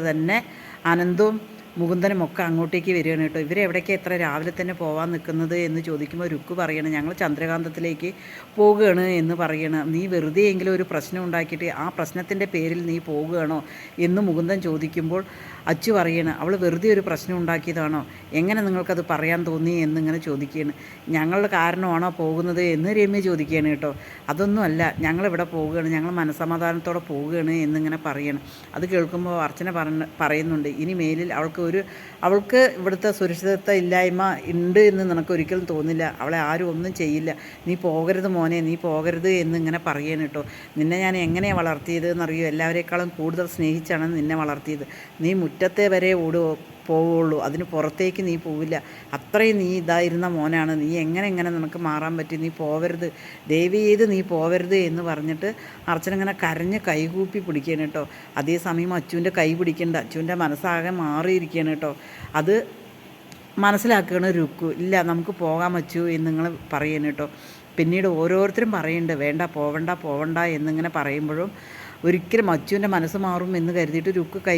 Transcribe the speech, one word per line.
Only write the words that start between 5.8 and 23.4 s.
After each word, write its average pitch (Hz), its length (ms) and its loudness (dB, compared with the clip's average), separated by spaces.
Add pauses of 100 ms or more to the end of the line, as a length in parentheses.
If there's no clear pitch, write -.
ചോദിക്കുമ്പോൾ 165 480 -4
രുക്കു 156 260 -6
പറയണം, 156 360 -2
"ഞങ്ങൾ 151 220 -2
ചന്ദ്രകാന്തത്തിലേക്ക് 165 1000 -4 (420)
പോവുകയാണ്" 208 520 6 (120)
എന്ന് 165 180 2
പറയണം. 156 480 0 (100)
"നീ 170 140 0
വെറുതെയെങ്കിലും 185 680 2
ഒരു 185 80 0
പ്രശ്നം 180 420 -4
ഉണ്ടാക്കിയിട്ട് 170 520 -2
ആ 151 120 -4
പ്രശ്നത്തിൻ്റെ 180 580 -4
പേരിൽ 170 400 -2
നീ 165 120 0
പോവുകയാണോ?" 160 600 -2 (400)
എന്ന് 175 240 4
മുകുന്ദൻ 175 380 2
ചോദിക്കുമ്പോൾ 165 600 -2 (440)
അച്ചു 165 260 0
പറയണം, 165 460 2
"അവൾ 165 180 0
വെറുതെ 175 360 2
ഒരു 196 80 6
പ്രശ്നം 180 360 -4
ഉണ്ടാക്കിയതാണോ? 165 640 -2 (320)
എങ്ങനെ 190 300 2
നിങ്ങൾക്കത് 185 480 0
പറയാൻ 160 360 2
തോന്നി?" 165 360 0
എന്നിങ്ങനെ 156 360 2
ചോദിക്കുകയാണ്. 147 540 -4 (360)
"ഞങ്ങളുടെ 170 400 2
കാരണമാണോ 175 600 2
പോകുന്നത്?" 170 520 -2
എന്ന് 170 300 2
രമ്യ 202 280 4
ചോദിക്കുകയാണ് 156 480 2